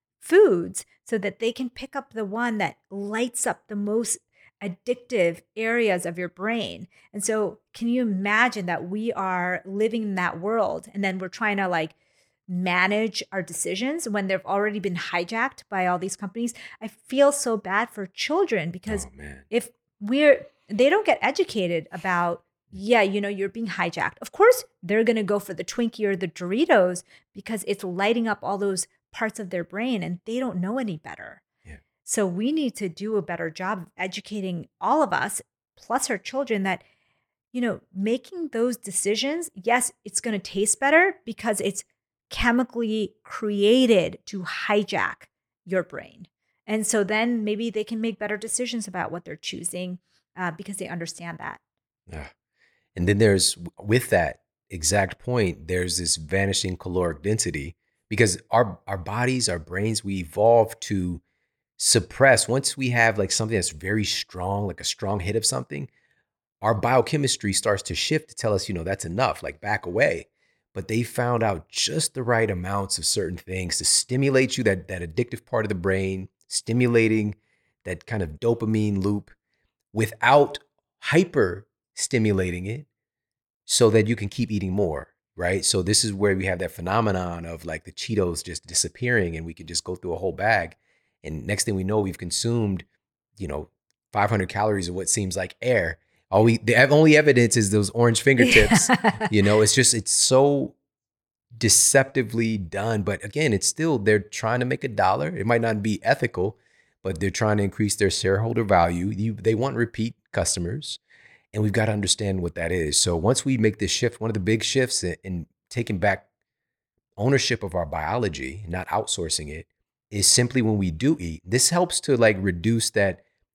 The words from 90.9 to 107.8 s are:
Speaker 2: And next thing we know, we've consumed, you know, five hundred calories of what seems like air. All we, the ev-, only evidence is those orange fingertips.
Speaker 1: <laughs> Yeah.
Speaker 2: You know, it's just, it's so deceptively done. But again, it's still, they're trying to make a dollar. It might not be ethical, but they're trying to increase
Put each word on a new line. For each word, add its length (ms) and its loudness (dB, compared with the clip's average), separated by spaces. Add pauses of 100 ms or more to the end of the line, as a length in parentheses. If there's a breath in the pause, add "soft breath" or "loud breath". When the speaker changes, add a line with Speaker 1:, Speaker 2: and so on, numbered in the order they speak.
Speaker 2:
And 220 -8
next 180 -2
thing 100 -2
we 100 -2
know, 160 0
we've 180 -2
consumed, 640 -2 (540)
you 100 -8
know, 220 -8 (420)
five 180 2
hundred 200 0
calories 380 0
of 60 -6
what 140 -6
seems 280 -2
like 240 -6
air. 380 0 (320)
All 140 6
we, 140 6
the 180 0
ev-, 160 6
only 240 10
evidence 400 6
is 140 4
those 200 2
orange 320 4
fingertips. 640 6
Speaker 1:
<laughs> 140 2
Yeah. 280 0
Speaker 2:
You 120 6
know, 180 6
it's 140 4
just, 200 6
it's 180 -2
so 600 4 (840)
deceptively 1000 2
done. 440 -2
But 220 -4
again, 280 0
it's 140 2
still, 320 0
they're 220 4
trying 400 -2
to 60 -2
make 180 -4
a 40 -4
dollar. 460 2
It 120 -4
might 140 2
not 220 0
be 200 -2
ethical, 540 0 (460)
but 180 -6
they're 100 0
trying 280 2
to 60 2
increase 320 0